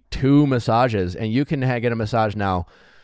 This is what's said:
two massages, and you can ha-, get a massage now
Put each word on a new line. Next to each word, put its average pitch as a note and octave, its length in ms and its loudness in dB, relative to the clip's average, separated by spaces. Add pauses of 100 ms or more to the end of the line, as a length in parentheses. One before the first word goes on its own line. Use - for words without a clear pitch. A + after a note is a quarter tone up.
two C#3+ 380 4
massages, A2+ 680 0
and A2 180 -4
you C3 100 0
can C#3+ 180 -4
ha-, B2+ 180 -2
get A#2 120 0
a A#2 60 -4
massage A2 380 0
now G2 300 -2 (380)